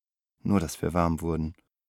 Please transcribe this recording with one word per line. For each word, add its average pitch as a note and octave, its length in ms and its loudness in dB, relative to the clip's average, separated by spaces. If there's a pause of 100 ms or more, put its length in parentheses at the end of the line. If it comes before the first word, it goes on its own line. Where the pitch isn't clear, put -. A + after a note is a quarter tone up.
(440)
nur G2 180 2
dass D#2+ 200 -6
wir D#2+ 120 -2
warm E2+ 260 2
wurden. D#2+ 340 -2 (360)